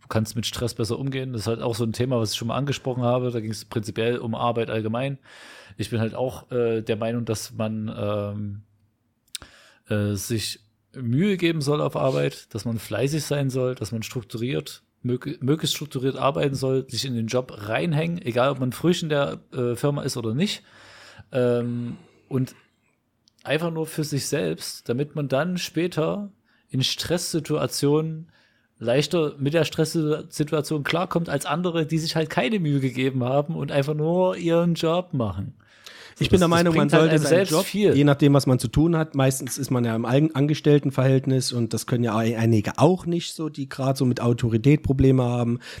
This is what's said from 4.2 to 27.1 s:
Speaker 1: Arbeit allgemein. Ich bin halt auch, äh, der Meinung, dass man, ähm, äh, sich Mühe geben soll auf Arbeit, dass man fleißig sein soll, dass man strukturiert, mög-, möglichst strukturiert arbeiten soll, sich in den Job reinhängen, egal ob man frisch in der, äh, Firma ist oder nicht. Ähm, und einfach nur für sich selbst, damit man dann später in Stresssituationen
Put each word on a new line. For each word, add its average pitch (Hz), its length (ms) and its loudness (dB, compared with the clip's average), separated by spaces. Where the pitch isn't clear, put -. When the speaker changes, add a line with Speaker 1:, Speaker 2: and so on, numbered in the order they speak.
Speaker 1:
Arbeit 117 380 0
allgemein. 113 480 -4
Ich 107 140 -6
bin 113 80 0
halt 110 160 -2
auch, 127 360 -4
äh, 117 300 0
der 110 140 -2
Meinung, 117 300 -4
dass 110 280 -6
man, 110 420 -4
ähm, 104 680 -4
äh, 104 260 0
sich - 460 -4
Mühe 139 440 0
geben 165 240 0
soll 147 200 0
auf 139 140 -2
Arbeit, 143 600 -2
dass 107 100 -6
man 113 140 -4
fleißig 139 460 -2
sein 143 240 -2
soll, 127 260 -2
dass 110 160 -8
man 113 100 -6
strukturiert, 127 840 -6
mög-, 127 400 -4
möglichst 143 320 0
strukturiert 135 400 -4
arbeiten 139 400 0
soll, 131 340 0
sich 120 160 -4
in 131 100 -4
den 113 120 -2
Job 127 240 -2
reinhängen, 160 540 0
egal 123 300 2
ob 127 80 -4
man 127 120 -2
frisch 170 320 2
in 160 60 -4
der, 151 320 -2
äh, 123 220 0
Firma 143 280 0
ist 135 140 -4
oder 110 160 -2
nicht. 180 300 -2
Ähm, 120 680 0
und 127 260 -2
einfach 165 280 -2
nur 160 140 -4
für 156 180 -4
sich 143 240 -4
selbst, 160 600 -4
damit 139 260 -4
man 147 120 -4
dann 165 300 -2
später 175 760 -4
in 131 120 -2
Stresssituationen 156 1500 -2